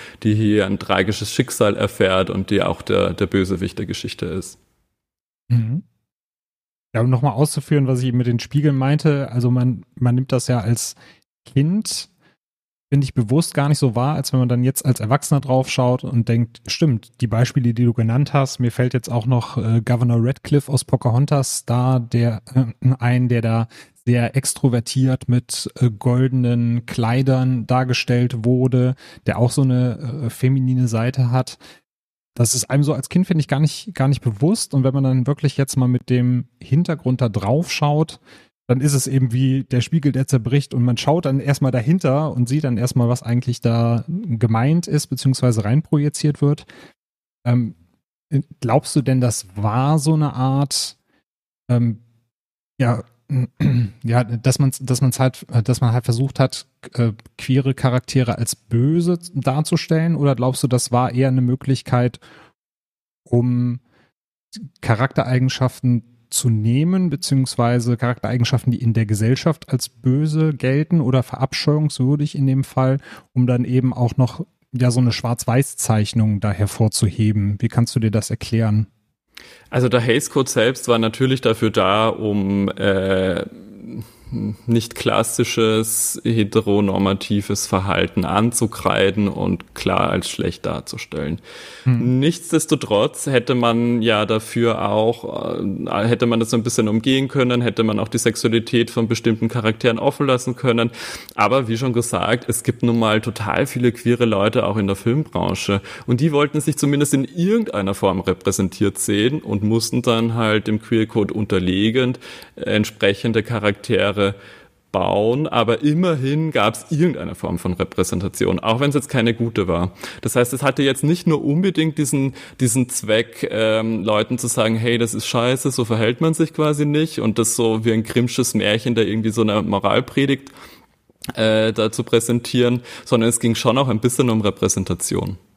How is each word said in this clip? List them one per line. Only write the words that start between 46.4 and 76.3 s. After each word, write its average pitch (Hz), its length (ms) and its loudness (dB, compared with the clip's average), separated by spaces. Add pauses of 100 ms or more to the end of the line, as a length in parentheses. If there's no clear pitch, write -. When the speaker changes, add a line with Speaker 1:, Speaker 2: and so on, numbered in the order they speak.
Speaker 2:
wird. 147 240 0 (800)
Ähm, 120 300 0 (840)
glaubst 127 360 0
du 143 60 4
denn, 131 180 2
das 117 340 0
war 127 460 0
so 156 140 2
eine 151 200 0
Art, 135 640 -2 (720)
ähm, 117 300 2 (800)
ja, 117 260 0 (240)
<clears throat> 127 160 0 (580)
ja, 117 220 0
dass 117 340 0
man's, 135 220 0
dass 127 200 -2
man's 131 200 2
halt, - 260 -2 (180)
dass 127 160 0
man 117 120 2
halt 123 120 -2
versucht 127 360 -2
hat, - 260 -2 (280)
äh, 117 180 0 (260)
queere 131 360 0
Charaktere 127 600 0
als - 200 -4
böse 165 640 0 (140)
darzustellen? 160 840 0
Oder 139 180 2
glaubst 131 280 -2
du, 139 40 2
das 120 240 -2
war 123 220 0
eher 131 160 2
eine 131 120 2
Möglichkeit, 123 800 0 (1080)
um 123 560 0 (1000)
Charaktereigenschaften 127 1400 -2 (140)
zu - 200 -2
nehmen, 147 600 0
beziehungsweise 123 840 0
Charaktereigenschaften, 120 720 -2
die 117 100 -2
in 117 120 2
der 110 140 0
Gesellschaft 113 640 -2
als - 200 -4
böse 151 640 0
gelten 147 460 0
oder 123 220 2
verabscheuungswürdig 147 1120 0
in 139 120 0
dem 131 180 2
Fall, 131 340 0 (340)
um 123 140 4
dann 123 180 2
eben 127 280 2
auch 120 240 0
noch, 139 280 0 (280)
ja, 123 180 2
so 120 100 2
eine 120 120 4
Schwarz-Weiß-Zeichnung 113 1300 0